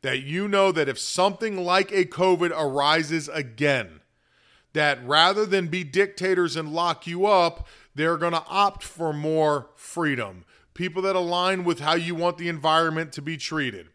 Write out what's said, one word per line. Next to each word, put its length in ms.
That 180
you 260
know 240
that 160
if 120
something 640
like 280
a 140
covid 500
arises 720
again, 720
that 300
rather 440
than 220
be 140
dictators 720
and 160
lock 360
you 180
up, 420
they're 220
gonna 300
opt 360
for 280
more 640
freedom. 680
People 260
that 140
align 480
with 160
how 160
you 180
want 240
the 120
environment 640
to 100
be 140
treated. 580